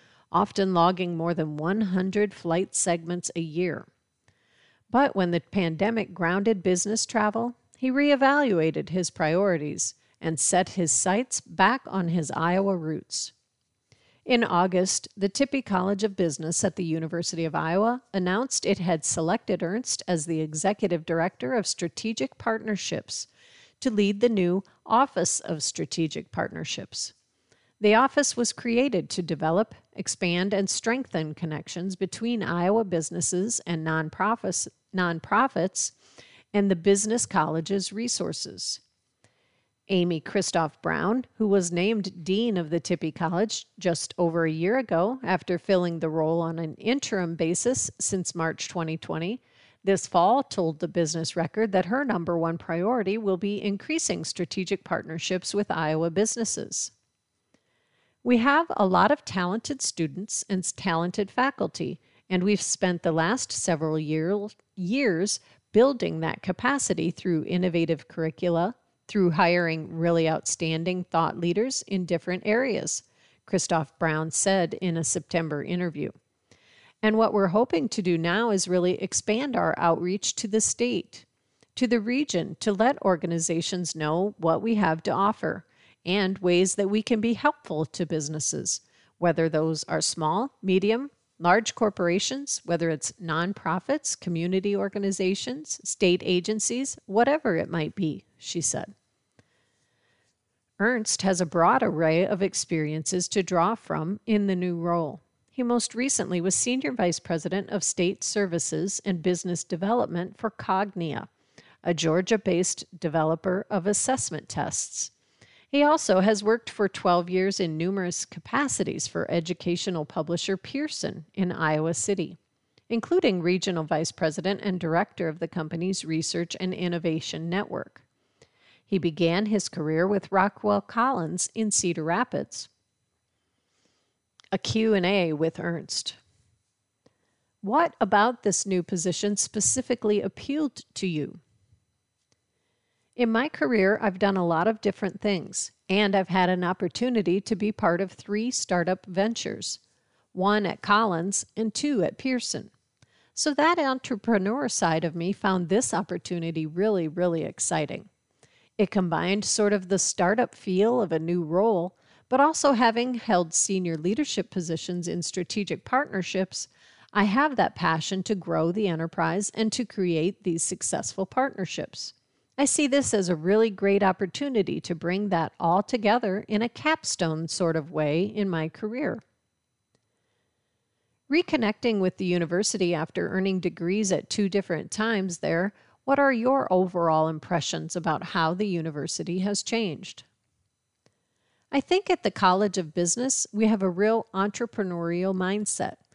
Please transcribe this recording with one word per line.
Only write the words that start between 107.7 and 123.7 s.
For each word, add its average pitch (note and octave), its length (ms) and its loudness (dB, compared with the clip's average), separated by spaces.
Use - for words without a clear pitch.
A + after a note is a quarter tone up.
of G3+ 120 -2
State - 400 -2
Services F3 800 -2
and F3+ 200 -2
Business F3+ 400 0
Development F#3 760 -2
for A3 140 -4
Cognia, F#3+ 760 -4
a E3+ 120 0
Georgia-based F3 920 0
developer E3 720 0
of F#3+ 180 -2
assessment G#3 600 -2
tests. - 640 -6
He C#4+ 140 2
also D4 360 4
has G3+ 240 4
worked A3 260 0
for G3+ 180 0
twelve F3 420 2
years F#3 300 0
in E3 160 -2
numerous F3+ 480 -2
capacities - 840 -4
for - 220 -4
educational E3+ 760 -2
publisher E3+ 520 -2
Pearson - 760 -8
in F3+ 180 0
Iowa D#3 420 0
City, F3 440 -4
including A#3 540 0
Regional F3 420 0